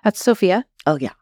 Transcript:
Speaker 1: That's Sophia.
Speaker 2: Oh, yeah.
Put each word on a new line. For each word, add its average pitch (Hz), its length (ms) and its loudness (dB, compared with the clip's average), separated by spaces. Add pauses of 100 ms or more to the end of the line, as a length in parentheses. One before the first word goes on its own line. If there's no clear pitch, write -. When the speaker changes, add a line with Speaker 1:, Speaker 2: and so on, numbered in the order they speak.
Speaker 1:
That's - 200 -2
Sophia. 214 440 0 (200)
Speaker 2:
Oh, 156 140 0
yeah. 131 220 -8